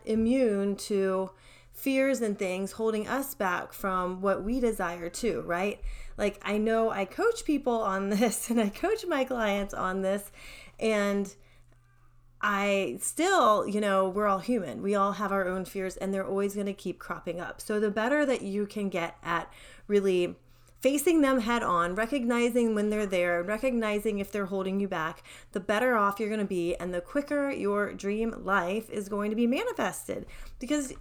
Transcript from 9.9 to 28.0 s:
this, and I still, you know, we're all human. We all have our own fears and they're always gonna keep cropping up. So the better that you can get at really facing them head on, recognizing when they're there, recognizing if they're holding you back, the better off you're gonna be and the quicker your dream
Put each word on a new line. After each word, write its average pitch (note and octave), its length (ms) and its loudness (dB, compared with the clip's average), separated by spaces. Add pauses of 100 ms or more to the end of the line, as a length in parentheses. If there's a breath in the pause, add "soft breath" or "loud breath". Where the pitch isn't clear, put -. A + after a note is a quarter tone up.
this, G3 320 -2 (480 loud breath)
and G3+ 540 2 (1080 soft breath)
I G3 580 0
still, D4+ 720 4
you G#3 140 0
know, G3 260 4
we're G3+ 180 0
all G3 120 4
human. F#3+ 420 -2
We G3 140 0
all G3 180 2
have F#3+ 200 -2
our G3 140 2
own F#3 200 -2
fears F#3+ 320 -6
and G3 160 -2
they're F#3+ 120 -2
always G3 300 0
gonna G3+ 160 -4
keep F#3 260 -8
cropping F3 440 -6
up. - 180 -10
So G#3+ 180 -2
the G#3+ 120 2
better B3+ 340 2
that C4 160 2
you G3+ 240 -2
can G3+ 240 -4
get E3+ 340 -4
at E3 300 -2 (340 loud breath)
really F#3 500 2 (440 soft breath)
facing D4 420 6
them C4 180 6
head A#3 240 0
on, F3 320 2
recognizing A#3+ 760 2
when G#3 160 2
they're G#3+ 160 0
there, F3 380 2
recognizing G#3+ 800 0
if G3 100 -6
they're G3+ 160 -2
holding F#3+ 320 -2
you G3+ 80 0
back, E3+ 380 -4 (260 loud breath)
the - 80 -4
better A3 380 2
off G3+ 240 2
you're G#3 100 -2
gonna G#3+ 140 0
be F3 320 0
and F3+ 180 -6
the F3 60 -2
quicker C#4+ 500 -2
your G3+ 420 0
dream G#3 400 -2 (120)